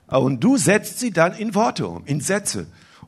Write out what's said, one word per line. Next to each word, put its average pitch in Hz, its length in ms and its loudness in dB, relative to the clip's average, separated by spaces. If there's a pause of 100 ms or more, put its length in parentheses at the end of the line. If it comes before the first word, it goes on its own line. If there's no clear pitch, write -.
Und 131 360 2
du 262 140 4
setzt 208 420 0
sie 247 120 -4
dann 170 220 2
in 220 200 -6
Worte 202 340 0
um, 85 180 -10
in 143 140 -2
Sätze 190 460 -4 (420)